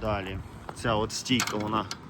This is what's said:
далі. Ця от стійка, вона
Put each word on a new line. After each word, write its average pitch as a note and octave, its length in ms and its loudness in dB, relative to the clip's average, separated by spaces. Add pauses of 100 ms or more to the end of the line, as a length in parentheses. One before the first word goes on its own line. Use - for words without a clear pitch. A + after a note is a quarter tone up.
далі. G2 360 0 (380)
Ця A#2 200 2
от A2 160 2
стійка, - 460 2
вона G#2+ 280 0 (240)